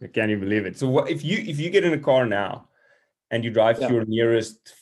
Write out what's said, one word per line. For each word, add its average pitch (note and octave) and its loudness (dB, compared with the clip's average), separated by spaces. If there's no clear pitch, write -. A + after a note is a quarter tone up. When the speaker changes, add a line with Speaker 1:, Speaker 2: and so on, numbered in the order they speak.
Speaker 1:
I A2+ -14
can't A2 0
even G2+ -2
believe G2+ 0
it. F2+ -10
So C3+ -2
what, C#3 2
if D3+ -6
you, E3 -2
if D3 -6
you D#3+ -4
get F#3 4
in E3+ 2
a D3 0
car C3 2
now G2+ -4
and A#2 -2
you A#2 -4
drive A2+ 4
to C#3 -4
Speaker 2:
Yeah. B2 0
Speaker 1:
your A#2 2
nearest A2+ 0